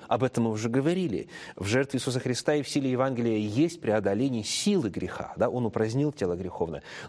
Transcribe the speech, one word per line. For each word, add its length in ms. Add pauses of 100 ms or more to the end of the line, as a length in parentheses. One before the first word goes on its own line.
Об 160
этом 220
мы 40
уже 200
говорили. 580 (280)
В 120
жертве 320
Иисуса 200
Христа 360
и 80
в 60
силе 200
Евангелия 480
есть 420
преодоление 640
силы 460
греха, 480
да, 120
Он 180
упразднил 440
тело 240
греховное. 460 (280)